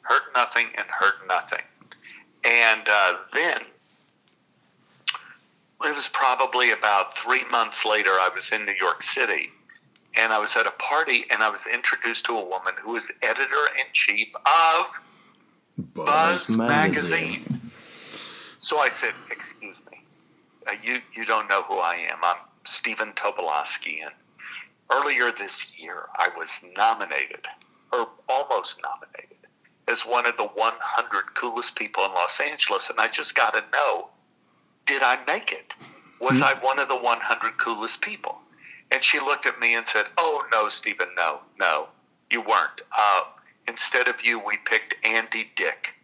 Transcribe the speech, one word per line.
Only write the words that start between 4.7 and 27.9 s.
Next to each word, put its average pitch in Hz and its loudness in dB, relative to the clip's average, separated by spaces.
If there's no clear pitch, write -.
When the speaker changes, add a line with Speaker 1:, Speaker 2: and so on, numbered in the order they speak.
Speaker 1:
it 151 0
was 143 -4
probably 127 2
about 104 2
three 123 0
months 113 0
later, 107 4
I 92 4
was 95 -4
in 107 -2
New 101 -2
York 90 0
City, 101 0
and 113 4
I 107 4
was 104 0
at 117 4
a - 0
party, 139 0
and 110 2
I 110 4
was - -8
introduced 117 -2
to 120 -2
a 104 -4
woman 92 -6
who 107 -10
was 117 -6
editor-in-chief 131 0
of 165 4
Speaker 2:
Buzz 160 2
Speaker 1:
Buzz 113 0
Speaker 3:
Magazine. 156 0
Speaker 1:
Magazine. - -6
So - 0
I 135 4
said, 113 -2
Excuse - -14
me, - -20
uh, 104 -4
you, 120 -4
you 113 -10
don't 107 0
know 98 2
who 98 -4
I 85 -2
am. 80 -8
I'm 87 2
Stephen 110 -4
Tobolowsky, 80 -4
and 76 -14
earlier 131 2
this - -8
year, 82 -12
I 87 2
was 82 -4
nominated, 98 0